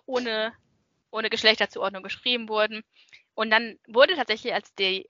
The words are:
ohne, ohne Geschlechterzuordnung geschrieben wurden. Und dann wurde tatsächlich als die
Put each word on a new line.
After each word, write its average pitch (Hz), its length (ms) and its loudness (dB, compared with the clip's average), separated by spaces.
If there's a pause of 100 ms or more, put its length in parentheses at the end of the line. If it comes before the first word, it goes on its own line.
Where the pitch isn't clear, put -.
ohne, 226 460 -4 (580)
ohne 220 180 -4
Geschlechterzuordnung 202 760 0
geschrieben 233 460 -6
wurden. 214 340 -2 (520)
Und 220 160 -2
dann 220 360 0
wurde 285 300 6
tatsächlich 220 380 -2
als - 220 -6
die 190 340 -2